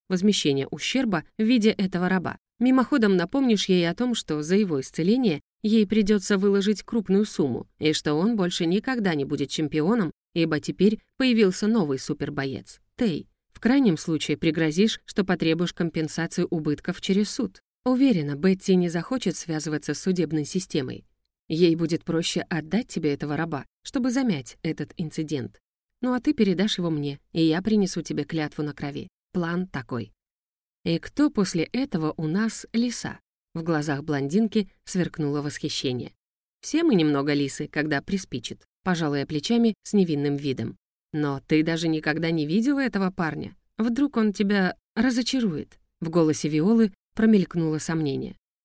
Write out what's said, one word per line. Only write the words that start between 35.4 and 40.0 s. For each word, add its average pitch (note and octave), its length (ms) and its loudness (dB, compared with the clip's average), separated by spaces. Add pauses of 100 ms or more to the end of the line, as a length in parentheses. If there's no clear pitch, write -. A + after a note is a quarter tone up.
восхищение. C#3 720 -6 (480)
«Все D#4 220 -2
мы D#4+ 100 6
немного D3+ 400 4
лисы, C#3+ 340 -2
когда D3 340 -2
приспичит», - 640 -8 (180)
пожала E3 320 0
я C#3 100 -2
плечами A3+ 480 0 (100)
с - 100 -10
невинным D3 440 2